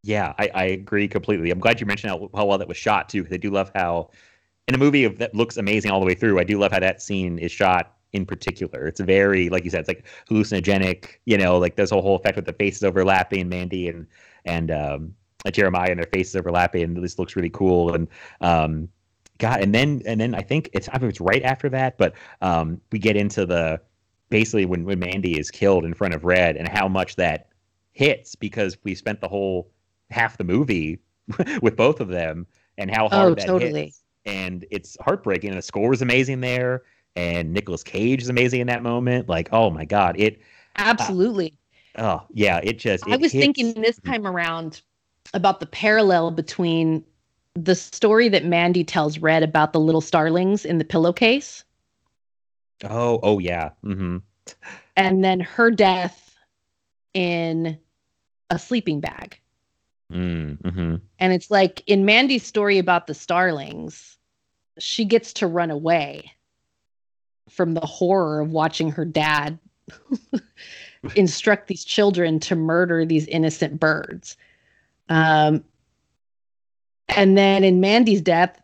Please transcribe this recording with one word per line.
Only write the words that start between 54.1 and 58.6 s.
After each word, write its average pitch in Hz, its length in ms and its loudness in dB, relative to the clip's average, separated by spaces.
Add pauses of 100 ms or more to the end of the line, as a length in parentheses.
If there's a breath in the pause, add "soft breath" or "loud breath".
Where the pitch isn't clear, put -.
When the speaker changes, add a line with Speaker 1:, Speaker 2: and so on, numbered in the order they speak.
Speaker 2:
And 190 280 2
then 185 160 2
her 233 300 2
death 185 680 0 (800)
in 165 640 -2 (720)
a 170 80 -2
sleeping 175 420 -4